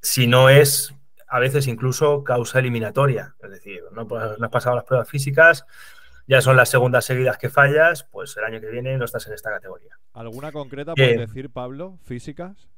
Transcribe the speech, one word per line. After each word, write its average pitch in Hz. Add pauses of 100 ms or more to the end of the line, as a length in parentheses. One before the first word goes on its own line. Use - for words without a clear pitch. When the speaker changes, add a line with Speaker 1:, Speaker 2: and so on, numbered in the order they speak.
Speaker 1:
Si -
no 127
es, 139 (320)
a 127
veces 131
incluso 131
causa 123
eliminatoria. 120
Es 101
decir, 92
no, 110
pues, 110
no 117
has 110
pasado 123
las 117
pruebas 123
físicas, 147 (580)
ya 131
son 131
las 123
segundas 123
seguidas 127
que 117
fallas, 151
pues -
el 107
año 113
que 110
viene 123
no 123
estás 117
en 110
esta 107
categoría. 92 (140)
Speaker 2:
¿Alguna 117
concreta 143
Speaker 1:
Eh, 131
Speaker 2:
por 113
decir, 131
Pablo, 143
físicas? 156